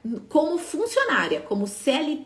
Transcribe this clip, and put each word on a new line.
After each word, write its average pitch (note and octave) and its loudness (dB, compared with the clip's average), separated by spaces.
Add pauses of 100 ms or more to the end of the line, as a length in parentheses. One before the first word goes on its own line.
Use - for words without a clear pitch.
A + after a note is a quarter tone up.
(300)
como D#4+ 4
funcionária, D#4+ 0
como G3+ -2
C - -2
L D4+ 0